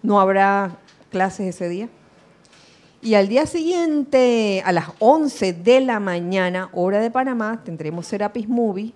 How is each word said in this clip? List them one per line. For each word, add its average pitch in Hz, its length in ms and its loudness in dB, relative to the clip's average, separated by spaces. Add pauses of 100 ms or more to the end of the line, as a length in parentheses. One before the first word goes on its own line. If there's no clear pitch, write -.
No 202 160 4
habrá 196 580 2 (320)
clases 185 460 -4
ese 175 140 -6
día. 202 200 -8 (1120)
Y 220 120 0
al 196 140 4
día 254 180 2
siguiente, 277 1200 0
a 185 60 0
las 160 160 0 (100)
once 254 560 2
de 233 280 4
la 240 180 -2
mañana, 185 760 -2
hora 190 260 0
de 226 120 0
Panamá, 233 520 -4
tendremos 165 440 -8
Serapis 208 420 -6
Movie 226 460 -2